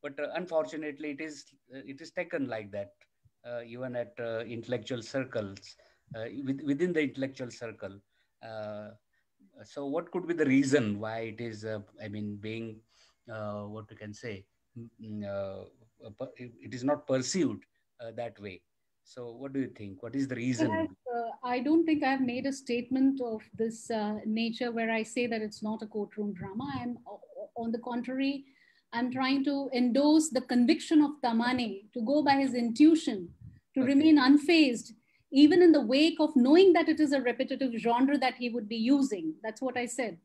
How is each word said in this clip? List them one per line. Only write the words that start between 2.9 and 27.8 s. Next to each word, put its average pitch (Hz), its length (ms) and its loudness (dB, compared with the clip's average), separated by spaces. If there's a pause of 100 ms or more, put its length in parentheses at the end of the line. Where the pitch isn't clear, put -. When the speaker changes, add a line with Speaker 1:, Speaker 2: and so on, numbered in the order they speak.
Speaker 1:
uh, 120 180 -10
even 123 300 -12
at, 120 240 -8
uh, 117 220 -6
intellectual 120 640 -8
circles, 107 760 -8 (400)
uh, 110 80 -8 (200)
with-, 139 200 -6
within 151 280 -2
the 156 100 0
intellectual 135 500 -6
circle. 104 480 -14 (420)
Uh, 107 460 -12 (760)
so 143 240 -12
what 160 240 -4
could 175 160 -8
be 170 80 -4
the 156 120 2
reason 131 520 2
why 110 200 -8
it 113 220 -10
is, 110 240 -10
uh, 107 160 -6 (220)
I 110 60 -12
mean, 104 280 -8
being, 110 440 -10 (520)
uh, 104 280 -8
what 107 280 -12
we 110 60 -20
can 107 180 -14
say, 104 320 -12 (320)
mm, 110 480 -12
uh, 98 420 -8 (380)
uh, 110 140 -16
per-, 135 200 -12
it 123 360 -16
is 120 80 -10
not 143 240 -2
perceived, 131 560 -2 (380)
uh, 117 160 -12
that 117 240 -10
way? 95 220 -14 (420)
So 123 260 -16
what 131 220 -14
do 135 80 -4
you 127 80 -4
think? 98 340 -16
What 117 140 -14
is 139 100 -4
the 127 100 -6
reason? 123 340 -2
Speaker 2:
I - 60 -2
have, 320 120 -2 (260)
uh, 233 160 -6 (140)
I 247 160 -2
don't 320 240 2
think 311 180 0
I've 269 180 0
made 254 260 -4
a 277 60 -4
statement 262 680 -2
of 226 220 -6 (120)
this, 226 360 -6
uh, 214 340 -4
nature 226 480 -2
where 226 180 -2
I 220 120 0
say 240 240 -4
that 226 160 -4
it's 214 200 -10
not 214 200 -6
a 214 40 -12
courtroom 208 460 -6
drama. 196 480 -8
I'm, 247 260 -8
o-, 202 140 -18 (180)
o-, 202 180 -12
on 233 160 -6
the 233 60 -4
contrary, 262 680 -4 (480)